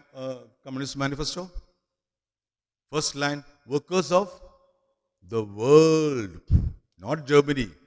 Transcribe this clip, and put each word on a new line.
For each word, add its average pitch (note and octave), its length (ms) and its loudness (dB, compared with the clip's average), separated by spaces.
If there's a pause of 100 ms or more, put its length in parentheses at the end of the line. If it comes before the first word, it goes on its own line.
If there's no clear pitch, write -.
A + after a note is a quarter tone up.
(160)
uh, C3 200 -10 (280)
Communist C3+ 320 -10
Manifesto? C#3+ 560 -6 (1400)
First D3 260 -4
line, C#3+ 280 -4 (220)
workers D3 480 -2
of F#3+ 180 2 (960)
the A2 160 -4
world, C3+ 960 2 (580)
not C3 300 -8
Germany C#3 400 4 (200)